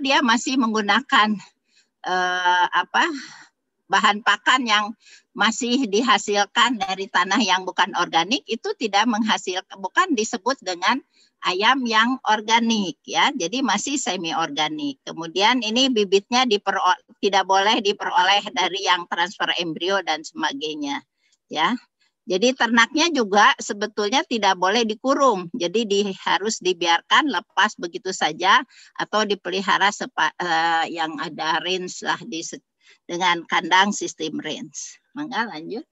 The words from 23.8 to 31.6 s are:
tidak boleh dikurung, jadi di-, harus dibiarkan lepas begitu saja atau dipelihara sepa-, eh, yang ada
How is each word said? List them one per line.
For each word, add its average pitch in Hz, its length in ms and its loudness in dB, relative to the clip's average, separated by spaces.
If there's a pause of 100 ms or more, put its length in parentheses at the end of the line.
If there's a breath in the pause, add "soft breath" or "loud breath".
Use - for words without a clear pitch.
tidak 202 320 2
boleh 202 260 2
dikurung, 226 680 2
jadi 175 260 -2
di-, 202 400 0
harus 185 400 -2
dibiarkan 175 640 2
lepas 208 540 0
begitu 180 340 -8
saja 180 480 2 (320 loud breath)
atau - 300 -2
dipelihara 190 680 0
sepa-, 170 480 -4
eh, 165 560 0
yang 160 240 -4
ada 160 460 -4